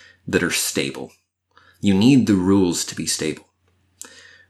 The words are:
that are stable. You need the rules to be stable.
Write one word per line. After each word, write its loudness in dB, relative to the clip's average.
that -2
are -2
stable. -6
You 2
need 4
the 2
rules 2
to -12
be -10
stable. -6